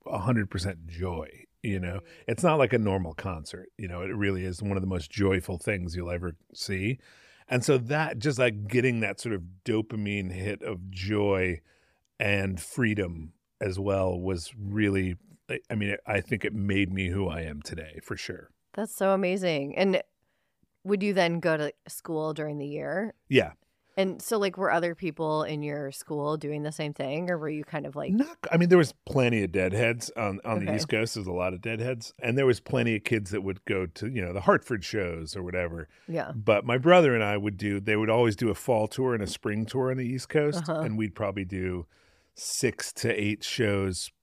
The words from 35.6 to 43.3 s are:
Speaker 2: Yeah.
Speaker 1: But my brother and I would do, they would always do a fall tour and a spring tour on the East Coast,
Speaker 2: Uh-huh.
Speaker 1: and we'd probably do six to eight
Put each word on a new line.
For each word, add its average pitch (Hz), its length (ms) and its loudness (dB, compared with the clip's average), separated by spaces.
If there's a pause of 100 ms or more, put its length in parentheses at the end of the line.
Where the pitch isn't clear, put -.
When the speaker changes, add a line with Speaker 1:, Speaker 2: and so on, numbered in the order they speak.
Speaker 2:
Yeah. 165 260 -6
Speaker 1:
But 107 320 2
my 120 120 2
brother 156 360 8
and 110 100 2
I 104 140 0
would 101 200 -2
do, 101 240 -2
they 107 160 2
would 107 120 2
always 113 280 4
do 117 120 0
a 92 60 0
fall 110 320 0
tour 131 260 -2
and 110 80 -2
a 95 60 -4
spring 107 380 -4
tour 131 260 -2
on 131 60 -4
the 127 100 -4
East 127 220 -6
Coast, 151 400 0
Speaker 2:
Uh-huh. 156 120 -2
Speaker 1:
and 110 160 -2
we'd 110 180 -2
probably 98 300 -2
do 92 400 -4 (480)
six - 600 -2
to 117 200 0
eight 104 300 0